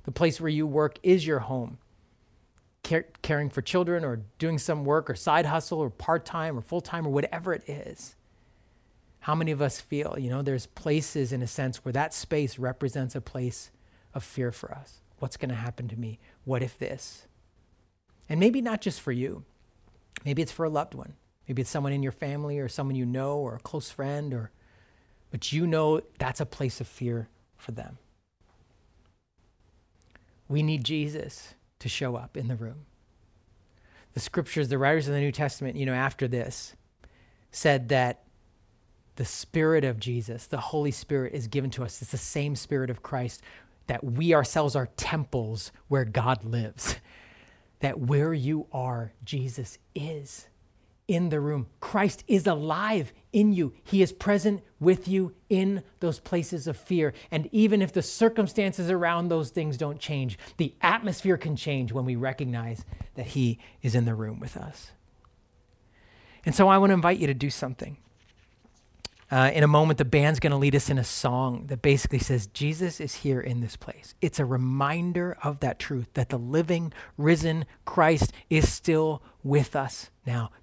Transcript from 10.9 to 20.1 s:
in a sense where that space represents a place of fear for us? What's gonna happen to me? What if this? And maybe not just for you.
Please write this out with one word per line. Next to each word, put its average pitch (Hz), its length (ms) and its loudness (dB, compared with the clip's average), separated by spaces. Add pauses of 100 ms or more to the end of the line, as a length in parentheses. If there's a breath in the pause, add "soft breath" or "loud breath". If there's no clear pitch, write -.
in 123 80 -2
a 120 60 -4
sense 131 360 -6
where 131 80 -6
that 143 220 -2
space 147 440 -2
represents 127 580 -4
a 123 60 -6
place - 480 -8 (440 soft breath)
of 131 100 -8
fear 123 280 -4
for - 200 -12
us? - 300 -18 (160)
What's - 180 -8
gonna 127 200 -4
happen 120 340 -8
to 113 100 -8
me? 113 200 -8 (260 soft breath)
What 127 180 -2
if 120 160 -8
this? - 480 -10 (1000)
And 156 100 0
maybe 240 220 4
not 220 180 -4
just - 220 -6
for 139 100 -6
you. 123 320 -6 (800)